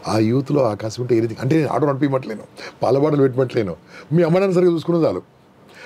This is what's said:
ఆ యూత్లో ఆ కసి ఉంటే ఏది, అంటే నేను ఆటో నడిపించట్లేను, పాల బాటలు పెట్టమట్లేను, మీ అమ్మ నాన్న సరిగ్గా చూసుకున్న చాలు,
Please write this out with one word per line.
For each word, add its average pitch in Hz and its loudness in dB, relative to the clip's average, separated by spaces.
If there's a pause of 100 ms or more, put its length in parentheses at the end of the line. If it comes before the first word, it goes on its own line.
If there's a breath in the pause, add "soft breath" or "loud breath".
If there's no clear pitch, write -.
ఆ 101 -2
యూత్లో 131 0
ఆ 107 0
కసి 110 -10
ఉంటే 123 0
ఏది, 113 -2
అంటే 135 0
నేను 156 0
ఆటో 139 0
నడిపించట్లేను, 135 -2 (400 loud breath)
పాల 117 2
బాటలు 147 2
పెట్టమట్లేను, 123 0 (380 loud breath)
మీ 175 4
అమ్మ 165 4
నాన్న 196 2
సరిగ్గా 180 4
చూసుకున్న 165 0
చాలు, 92 -2 (640 loud breath)